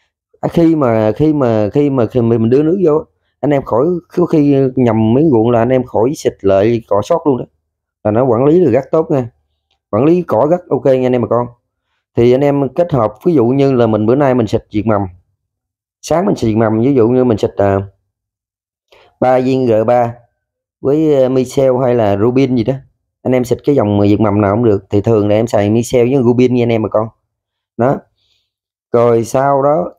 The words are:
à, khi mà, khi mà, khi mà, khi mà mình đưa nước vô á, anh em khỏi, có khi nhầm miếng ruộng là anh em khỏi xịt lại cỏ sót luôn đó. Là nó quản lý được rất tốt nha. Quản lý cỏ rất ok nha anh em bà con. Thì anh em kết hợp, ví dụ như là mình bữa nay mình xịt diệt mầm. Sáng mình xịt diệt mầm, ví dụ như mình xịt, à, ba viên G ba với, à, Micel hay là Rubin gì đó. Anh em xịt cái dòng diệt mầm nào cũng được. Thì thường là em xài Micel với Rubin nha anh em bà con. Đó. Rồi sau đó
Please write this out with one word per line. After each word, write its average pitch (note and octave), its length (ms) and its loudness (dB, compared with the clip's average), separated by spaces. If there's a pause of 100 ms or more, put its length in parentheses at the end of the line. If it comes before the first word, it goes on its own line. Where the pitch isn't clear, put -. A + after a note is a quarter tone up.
(400)
à, - 80 -6
khi E3 280 2
mà, A2+ 360 0
khi D#3 200 0
mà, A2+ 400 0
khi C#3+ 180 0
mà, B2+ 160 0
khi B2+ 140 -2
mà A#2 180 2
mình A2+ 120 0
đưa C#3 120 2
nước E3 240 -2
vô D3+ 120 2
á, D#3+ 60 -6 (360)
anh C#3 100 -2
em C#3 120 0
khỏi, C3 240 -2 (300)
có F3 100 0
khi C#3+ 300 2 (200)
nhầm A2 380 2
miếng D3+ 160 2
ruộng A#2 200 2
là A#2 80 2
anh A#2 100 0
em B2+ 160 0
khỏi A#2 320 -2
xịt - 240 -4
lại G#2 480 0
cỏ G2+ 140 0
sót E3 240 -4
luôn C3 120 0
đó. - 60 -10 (600)
Là G#2+ 60 -2
nó A#2 140 0
quản B2 200 0
lý E3+ 200 2
được B2+ 80 2
rất C3 180 0
tốt D#3+ 200 -2
nha. B2+ 200 -4 (600)
Quản A2 140 0
lý F3 180 2
cỏ B2 280 0
rất F3 180 -4
ok B2+ 160 -4
nha C3 220 2
anh B2 60 0
em B2 100 0
bà G2 80 -4
con. A#2+ 160 -2 (680)
Thì A#2+ 160 4
anh C3 80 2
em C#3+ 280 0
kết - 240 -4
hợp, A2 220 -2 (100)
ví F3 100 0
dụ A#2 120 2
như C3+ 260 2
là A#2+ 140 2
mình G#2+ 200 0
bữa A#2+ 80 2
nay C3+ 200 0
mình A#2 120 0
xịt - 240 -4
diệt G#2 160 -4
mầm. G2+ 200 -2 (960)
Sáng E3+ 240 -2
mình E3+ 100 -2
xịt A#2 120 -4
diệt G#2+ 80 -2
mầm, A2 220 0
ví C3+ 160 0
dụ A2+ 140 2
như B2+ 160 0
mình - 140 0
xịt, - 180 -4
à, G2 220 0 (1400)
ba B2+ 200 2
viên C3 260 0
G A#2 60 2 (140)
ba A#2+ 280 0 (640)
với, D3 420 0
à, B2+ 60 0
Micel C3 440 0 (100)
hay B2 120 0
là G#2 220 0
Rubin B2+ 400 0
gì A2 80 -2
đó. C3 100 -2 (480)
Anh B2+ 100 -2
em B2+ 120 0
xịt A#2+ 200 -4
cái D3 100 0
dòng G#2 340 0
diệt G#2 120 2
mầm G#2 200 0
nào G2 140 0
cũng A#2+ 100 0
được. G2+ 260 0
Thì G2+ 100 0
thường G#2 280 0
là G#2 60 0
em A2+ 120 0
xài G#2 240 0
Micel A#2+ 420 0
với C#3 100 0
Rubin B2 320 2
nha A#2+ 80 0
anh A#2 100 -2
em A2 100 -2
bà G2+ 60 -4
con. A2 200 -4 (680)
Đó. B2 200 0 (960)
Rồi A#2 320 2
sau C3+ 380 0
đó D#3 360 -2